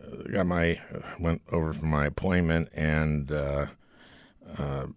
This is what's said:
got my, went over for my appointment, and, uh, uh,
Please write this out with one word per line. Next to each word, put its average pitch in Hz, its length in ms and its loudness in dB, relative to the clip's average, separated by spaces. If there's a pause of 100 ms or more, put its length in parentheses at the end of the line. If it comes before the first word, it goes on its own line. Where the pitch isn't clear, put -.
(320)
got 92 160 2
my, 85 340 2 (380)
went 82 320 0
over 80 220 0
for 76 120 -4
my 73 220 2
appointment, 82 640 2
and, 76 580 2
uh, 71 360 0 (920)
uh, 69 400 -4